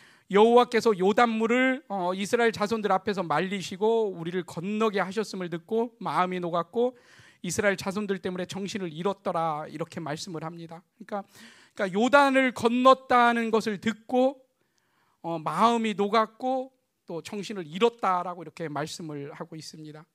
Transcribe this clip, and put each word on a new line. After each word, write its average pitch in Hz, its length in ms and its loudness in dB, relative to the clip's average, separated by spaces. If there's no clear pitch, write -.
여호와께서 233 680 6
요단물을, 233 880 2
어, 185 280 -4
이스라엘 226 360 2
자손들 208 400 -2
앞에서 190 320 0
말리시고 190 960 -2
우리를 170 260 -6
건너게 202 560 -2
하셨음을 190 500 -4
듣고 220 500 -4
마음이 180 400 -2
녹았고 175 580 -2
이스라엘 196 340 0
자손들 196 420 -4
때문에 180 260 -6
정신을 190 460 -8
잃었더라, 165 800 -4
이렇게 156 300 -10
말씀을 156 440 -8
합니다. 165 380 -14
그러니까, 202 320 -10
그러니까 196 260 -2
요단을 262 520 6
건넜다는 240 1000 4
것을 214 280 0
듣고, 247 640 0
어, 165 160 -6
마음이 214 560 2
녹았고 226 800 -2
또 170 160 -10
정신을 190 460 -10
잃었다라고 185 760 -2
이렇게 160 260 -10
말씀을 147 640 -8
하고 165 220 -14
있습니다. 151 600 -18